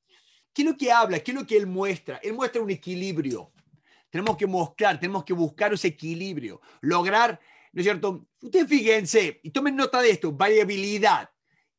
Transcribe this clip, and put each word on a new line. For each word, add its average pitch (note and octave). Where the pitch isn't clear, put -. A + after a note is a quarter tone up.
¿Qué C#4+
es D4+
lo D#4
que A#3+
habla? G#3
¿Qué -
es B3+
lo C4+
que G#3+
él G3+
muestra? F#3
Él G#3+
muestra A#3+
un G#3
equilibrio. E3
Tenemos G#3
que G#3
mostrar, F#3
tenemos F#3
que -
buscar F3
ese F#3+
equilibrio, E3
lograr, F#3
¿no F3+
es F3
cierto? F#3+
Ustedes F4
fíjense A3
y -
tomen C#4
nota C4
de A#3+
esto, F#3
variabilidad. G3